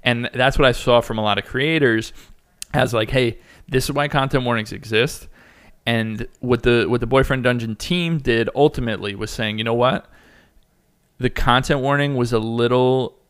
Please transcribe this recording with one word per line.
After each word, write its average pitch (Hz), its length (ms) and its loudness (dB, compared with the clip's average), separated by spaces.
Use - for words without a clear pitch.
And 120 300 0
that's 127 260 0
what 139 80 6
I 123 60 6
saw 120 280 4
from 113 160 -6
a 110 60 -2
lot 104 160 2
of 101 60 -10
creators 131 640 0
as, 123 180 0
like, 110 160 -2
"Hey, 127 300 0
this 127 160 0
is 151 80 -6
why 143 140 -2
content 135 360 0
warnings 113 280 -2
exist." 110 560 -2
And 113 400 -2
what 123 200 0
the, 120 260 4
what 117 140 0
the 117 60 -4
Boyfriend 131 360 2
Dungeon 117 320 0
team 170 440 -2
did 113 360 0
ultimately 117 600 0
was 107 160 -8
saying, 110 260 -6
"You 110 60 -4
know 117 100 -2
what? 120 320 0
The 117 140 -2
content 131 480 0
warning 143 360 0
was 120 180 -2
a 113 60 2
little 120 760 0